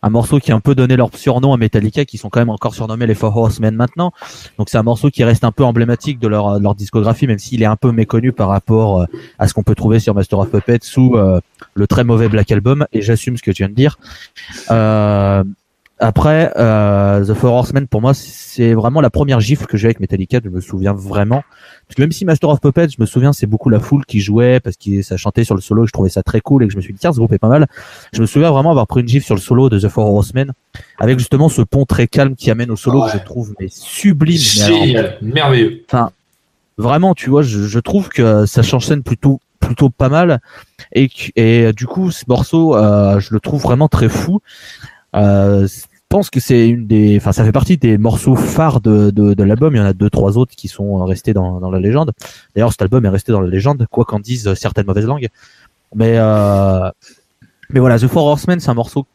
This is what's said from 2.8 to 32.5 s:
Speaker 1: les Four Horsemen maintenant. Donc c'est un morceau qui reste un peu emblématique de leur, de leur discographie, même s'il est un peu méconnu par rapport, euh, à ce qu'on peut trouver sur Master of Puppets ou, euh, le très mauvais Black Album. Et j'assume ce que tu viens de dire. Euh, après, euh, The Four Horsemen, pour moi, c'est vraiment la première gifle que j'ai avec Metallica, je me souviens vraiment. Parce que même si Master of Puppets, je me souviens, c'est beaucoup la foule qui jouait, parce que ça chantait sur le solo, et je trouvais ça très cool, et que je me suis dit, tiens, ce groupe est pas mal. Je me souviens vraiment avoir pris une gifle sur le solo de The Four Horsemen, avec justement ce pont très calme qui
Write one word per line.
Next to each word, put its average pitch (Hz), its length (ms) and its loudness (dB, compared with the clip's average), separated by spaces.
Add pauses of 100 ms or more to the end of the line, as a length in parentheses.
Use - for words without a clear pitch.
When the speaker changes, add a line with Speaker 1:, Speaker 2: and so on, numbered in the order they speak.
Speaker 1:
les 107 80 0
Four 107 200 -2
Horsemen 113 400 -2
maintenant. 160 360 -4 (460)
Donc 104 120 -6
c'est - 80 -2
un 110 60 0
morceau 117 260 0
qui 127 140 -2
reste 117 200 2
un 117 80 0
peu 143 120 -2
emblématique 120 560 -2
de 113 80 -2
leur, 104 320 0
de 101 40 -2
leur 101 120 0
discographie, 107 520 -2
même 107 120 -2
s'il 120 240 -6
est - 20 2
un 107 120 0
peu 127 140 0
méconnu 113 420 0
par 98 160 -2
rapport, 98 520 0
euh, 85 40 0 (340)
à - 80 0
ce - 60 -2
qu'on 107 100 -4
peut 107 120 0
trouver 110 240 2
sur 107 140 -2
Master 98 260 -2
of 98 100 -2
Puppets 113 300 0 (180)
ou, 127 200 4
euh, 95 220 2 (360)
le 101 120 0
très - 160 0
mauvais 117 240 2
Black 104 240 0
Album. 123 420 0
Et 110 80 0
j'assume 117 360 -2
ce - 40 -10
que 104 100 -4
tu 95 120 -2
viens 98 60 -4
de 104 60 -10
dire. 135 220 2 (720)
Euh, 104 760 2 (560)
après, 151 580 2
euh, 101 680 2
The 107 80 0
Four 123 220 2
Horsemen, 131 320 -2
pour 107 140 -2
moi, 131 120 2
c'est - 640 -2
vraiment 120 260 0
la 127 80 2
première 139 300 0
gifle 117 260 0
que - 120 -4
j'ai 104 100 0
avec 117 120 0
Metallica, 95 440 -4
je 101 60 -10
me 90 120 -8
souviens 98 320 -4
vraiment. 101 500 -2 (440)
Parce - 80 -16
que 131 80 0
même 160 80 0
si 160 120 -8
Master 156 260 0
of 147 120 2
Puppets, 156 280 2
je - 100 -14
me 110 80 0
souviens, 139 260 0
c'est - 140 -4
beaucoup 107 220 -2
la 104 100 4
foule 139 260 -2
qui 107 140 -4
jouait, 120 400 2
parce - 180 -8
que 98 240 -4
ça 95 160 -6
chantait 110 260 -2
sur 113 120 0
le 95 60 -2
solo, 110 240 0
et - 20 -2
je - 60 -4
trouvais 95 160 0
ça 95 120 -4
très - 180 -2
cool, 135 240 2
et 110 40 0
que 98 60 -2
je 101 40 -8
me 92 60 -6
suis - 100 -12
dit, 98 60 -18
tiens, - 120 -2
ce 135 60 -2
groupe 113 160 2
est 98 60 0
pas 110 100 0
mal. 147 160 4 (480)
Je 107 80 -2
me 110 60 2
souviens 156 240 2
vraiment 143 180 2
avoir 131 160 2
pris 123 160 -2
une 120 60 -4
gifle 135 180 0
sur - 80 -2
le 95 80 -4
solo 127 280 2
de 107 100 0
The 104 80 0
Four 107 260 0
Horsemen, 127 400 -2 (460)
avec 127 180 2
justement 139 320 2
ce - 140 0
pont 135 220 0
très - 220 0
calme 135 280 0
qui - 160 -2